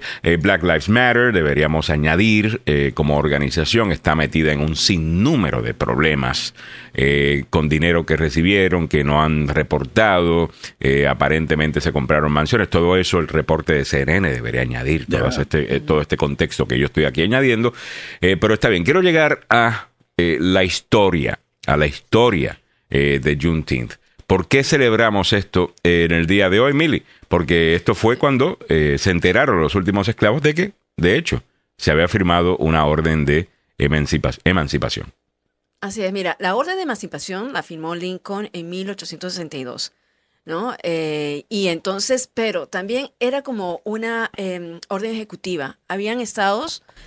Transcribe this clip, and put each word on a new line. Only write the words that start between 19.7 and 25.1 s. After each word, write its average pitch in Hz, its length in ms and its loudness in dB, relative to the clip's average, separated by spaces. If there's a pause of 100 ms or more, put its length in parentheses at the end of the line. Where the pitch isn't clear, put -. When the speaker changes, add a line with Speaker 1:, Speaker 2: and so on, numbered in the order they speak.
Speaker 1:
eh, 85 220 2
la 92 240 2
historia, 90 760 0 (280)
a 73 100 2
la 76 100 2
historia, 101 720 0 (300)
eh, 71 320 2
de 73 180 0
Juneteenth. 76 540 -2 (340)
¿Por - 200 2
qué 135 160 4
celebramos 113 680 2